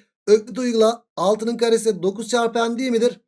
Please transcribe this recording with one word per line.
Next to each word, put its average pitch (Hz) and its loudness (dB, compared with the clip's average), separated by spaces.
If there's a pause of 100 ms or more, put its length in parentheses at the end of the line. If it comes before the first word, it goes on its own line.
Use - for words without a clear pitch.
(280)
Öklit 214 2
uygula. 226 0 (100)
Altının 214 0
karesi 220 0
dokuz 208 -4
çarpı 233 -2
n - -6
değil 262 -4
midir? 233 0